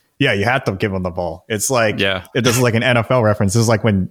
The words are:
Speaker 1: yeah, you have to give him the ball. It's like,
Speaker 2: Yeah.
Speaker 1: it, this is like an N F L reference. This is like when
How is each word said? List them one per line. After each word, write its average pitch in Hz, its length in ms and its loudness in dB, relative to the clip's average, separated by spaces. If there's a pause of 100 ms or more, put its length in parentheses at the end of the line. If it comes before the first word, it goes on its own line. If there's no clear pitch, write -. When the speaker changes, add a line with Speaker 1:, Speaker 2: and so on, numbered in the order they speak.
(200)
Speaker 1:
yeah, 135 140 2
you 98 120 0
have 131 200 0
to 120 80 -2
give 95 200 -2
him 92 100 -4
the 92 60 -4
ball. 87 400 -6
It's 107 200 -2
like, 113 300 0
Speaker 2:
Yeah. 95 260 -2 (100)
Speaker 1:
it, 127 80 0
this 113 120 2
is 127 60 0
like 120 140 2
an 113 80 0
N 123 140 2
F 113 140 -2
L 127 120 2
reference. 104 300 2
This 117 80 2
is 110 60 0
like 110 160 2
when 98 280 0